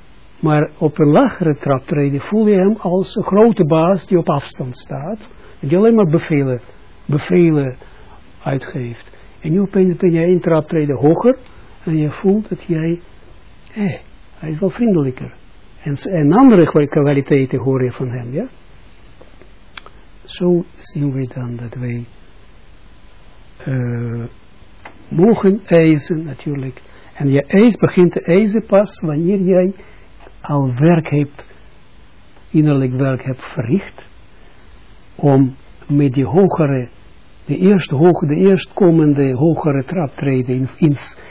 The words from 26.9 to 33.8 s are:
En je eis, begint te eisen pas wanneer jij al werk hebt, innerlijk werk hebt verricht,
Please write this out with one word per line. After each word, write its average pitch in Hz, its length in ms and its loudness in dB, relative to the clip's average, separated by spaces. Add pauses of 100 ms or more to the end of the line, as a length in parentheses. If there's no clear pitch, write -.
En 139 140 -2
je 135 140 2
eis, 208 320 4
begint 175 360 2
te - 100 -4
eisen 208 440 0
pas 202 340 0
wanneer 170 420 -2
jij 185 320 2 (680)
al 139 340 -2
werk 156 340 2
hebt, 143 360 -4 (1040)
innerlijk 143 440 2
werk 131 300 -2
hebt - 300 -10
verricht, 135 540 -6 (1080)